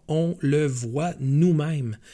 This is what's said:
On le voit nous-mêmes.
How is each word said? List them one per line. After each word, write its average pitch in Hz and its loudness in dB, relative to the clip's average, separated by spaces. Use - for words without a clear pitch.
On 165 0
le 147 2
voit 131 -4
nous-mêmes. 147 2